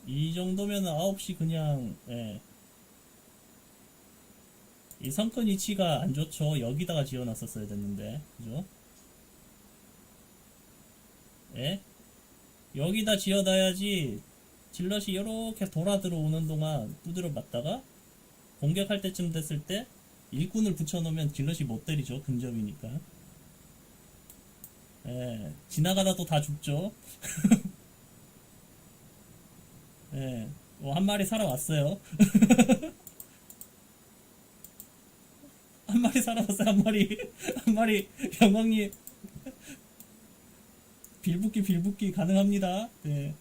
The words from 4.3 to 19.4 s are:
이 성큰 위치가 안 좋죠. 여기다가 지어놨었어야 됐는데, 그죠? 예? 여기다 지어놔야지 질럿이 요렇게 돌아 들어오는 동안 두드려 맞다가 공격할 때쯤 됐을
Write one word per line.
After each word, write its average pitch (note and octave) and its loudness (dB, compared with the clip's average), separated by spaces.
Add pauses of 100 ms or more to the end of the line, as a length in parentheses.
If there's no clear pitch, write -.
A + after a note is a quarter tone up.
이 C3 -6
성큰 A3+ 0
위치가 F#3+ 2
안 C3+ 0
좋죠. D3+ -2
여기다가 C#3+ -2
지어놨었어야 B2 -8
됐는데, D3+ -6 (140)
그죠? A#2 -8 (3000)
예? D#3+ -4 (920)
여기다 G3+ 0
지어놔야지 F#3+ 2 (520)
질럿이 G3 -2
요렇게 A3 -4
돌아 G3 0
들어오는 D#3+ 0
동안 D#3 -2 (120)
두드려 E3+ -4
맞다가 D3 -4 (800)
공격할 G3 0
때쯤 F3+ -4
됐을 D3+ -4